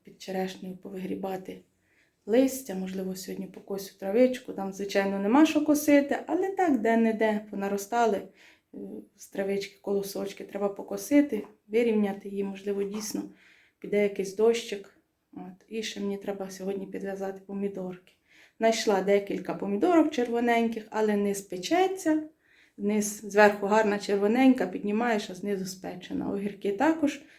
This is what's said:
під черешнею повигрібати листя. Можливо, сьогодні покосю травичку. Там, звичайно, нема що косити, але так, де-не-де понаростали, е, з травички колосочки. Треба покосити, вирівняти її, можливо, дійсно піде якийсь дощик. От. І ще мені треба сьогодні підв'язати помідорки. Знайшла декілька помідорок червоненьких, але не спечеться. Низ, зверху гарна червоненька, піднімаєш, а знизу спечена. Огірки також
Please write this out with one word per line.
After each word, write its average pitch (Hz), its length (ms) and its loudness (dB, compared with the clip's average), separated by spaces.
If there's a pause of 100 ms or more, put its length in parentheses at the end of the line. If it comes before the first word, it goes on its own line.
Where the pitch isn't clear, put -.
під - 180 -20
черешнею 185 560 -8
повигрібати 190 840 -8 (680)
листя. 240 480 2
Можливо, 185 400 -6
сьогодні 190 320 -10
покосю - 520 -10
травичку. 240 540 2
Там, 196 200 -4
звичайно, 196 460 0
нема 240 260 6
що 302 200 2
косити, 285 520 4 (100)
але 370 240 0
так, 330 300 2
де-не-де 220 720 2
понаростали, 202 680 0
е, - 600 -14 (400)
з - 100 -20
травички 196 540 -4
колосочки. 196 640 -4
Треба 202 260 -4
покосити, 220 760 0 (200)
вирівняти 208 600 2
її, 196 140 -4
можливо, 196 400 -4
дійсно 202 400 -6 (560)
піде 208 240 0
якийсь 196 320 -2
дощик. 220 580 0 (400)
От. 185 340 -16
І 220 160 -6
ще - 160 -8
мені 196 180 -4
треба 196 320 -8
сьогодні 190 360 -6
підв'язати 190 600 -8
помідорки. 196 680 -8 (440)
Знайшла 220 440 2
декілька 190 520 0
помідорок 285 580 2
червоненьких, 233 800 0
але 214 260 0
не 202 200 0
спечеться. 320 880 0 (540)
Низ, 208 460 -2
зверху 202 440 4
гарна 208 320 4
червоненька, 214 680 4
піднімаєш, 208 640 -2
а 185 60 -12
знизу 190 300 -4
спечена. 185 680 -8
Огірки 202 400 -4
також 294 500 0 (180)